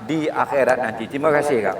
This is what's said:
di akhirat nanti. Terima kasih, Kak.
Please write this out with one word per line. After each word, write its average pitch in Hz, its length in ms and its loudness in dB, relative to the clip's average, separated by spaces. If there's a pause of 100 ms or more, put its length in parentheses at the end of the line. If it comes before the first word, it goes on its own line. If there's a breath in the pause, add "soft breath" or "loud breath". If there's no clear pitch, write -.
di 151 240 -2
akhirat 127 520 2
nanti. 110 280 -4
Terima 147 240 0
kasih, 143 320 2
Kak. 95 160 -2